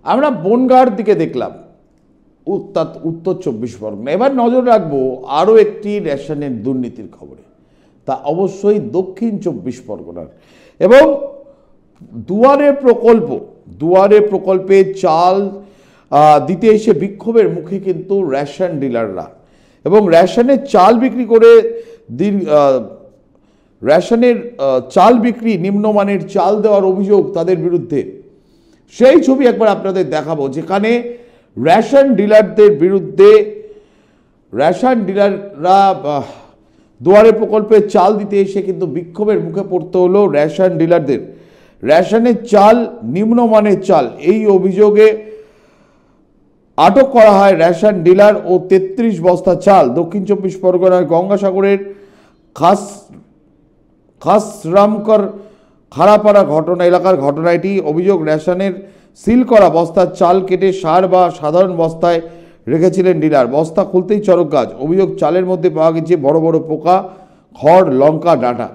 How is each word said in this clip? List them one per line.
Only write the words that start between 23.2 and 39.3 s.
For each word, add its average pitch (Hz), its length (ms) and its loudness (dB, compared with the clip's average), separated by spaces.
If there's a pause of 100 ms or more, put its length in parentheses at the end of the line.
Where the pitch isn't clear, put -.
রেশনের, 220 720 0
আহ, 131 320 -2
চাল 220 300 2
বিক্রি, 226 380 -2
নিম্নমানের 202 720 -2
চাল 196 320 -2
দেওয়ার 196 240 2
অভিযোগ 190 480 0
তাদের 170 240 -2
বিরুদ্ধে। 156 640 -6 (720)
সেই 269 320 4
ছবি 262 240 2
একবার 214 220 0
আপনাদের 190 400 -4
দেখাবো, 147 400 -6
যেখানে 202 680 -4 (480)
রেশন 226 500 2
ডিলারদের 208 640 4
বিরুদ্ধে, 190 840 2 (960)
রেশন 185 500 0
ডিলাররা, 196 840 0
আহ, 143 360 -4 (800)
দুয়ারে 208 280 6
প্রকল্পে 214 580 0
চাল 190 280 0
দিতে 202 240 -2
এসে 196 200 -4
কিন্তু 175 240 -6
বিক্ষোভের 180 540 -4